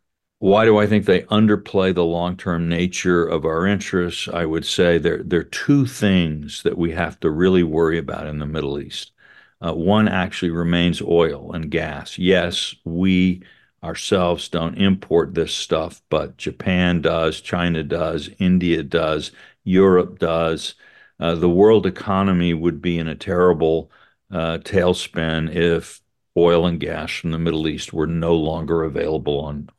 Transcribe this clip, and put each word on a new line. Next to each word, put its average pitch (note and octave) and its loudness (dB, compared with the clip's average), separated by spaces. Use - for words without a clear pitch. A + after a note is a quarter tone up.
Why G#2 4
do G#2+ 8
I G#2 4
think G#2 2
they F#2 4
underplay G2+ 2
the F2 2
long-term E2+ -2
nature F2 0
of D#2+ -2
our D#2+ 0
interests? F#2 -2
I E2+ -4
would D#2+ -4
say F2 2
there, D#2+ -2
there E2+ 0
are - -10
two C#3+ 0
things E2 -2
that E2 -2
we E2+ -2
have E2 -6
to E2 0
really F2+ 2
worry D#2+ 2
about D#2 -8
in D2+ -8
the D2+ -6
Middle D2 -6
East. - -12
Uh, E2 -4
one G2 2
actually F2+ -2
remains E2+ 0
oil E2+ 0
and D#2+ -8
gas. D2+ -8
Yes, F2+ 0
we F#2 0
ourselves F2 -2
don't E2 -4
import F#2 0
this E2 -2
stuff, - -4
but - -4
Japan F2+ -2
does, E2 0
China F2 -2
does, D#2+ -4
India F2+ 2
does, D#2 -2
Europe F#2 4
does. E2 -2
Uh, E2 -2
the E2+ 2
world G2 6
economy F#2+ 0
would D#2+ -2
be E2+ -2
in D#2+ -4
a D#2 -8
terrible, E2 2
uh, E2 -4
tailspin E2 -2
if E2+ -2
oil E2+ 4
and E2+ -2
gas D#2 -6
from - -6
the D#2+ -4
Middle D#2+ -2
East D2+ -6
were D#2 -2
no E2 0
longer E2 -2
available D2 -2
on, D2 -10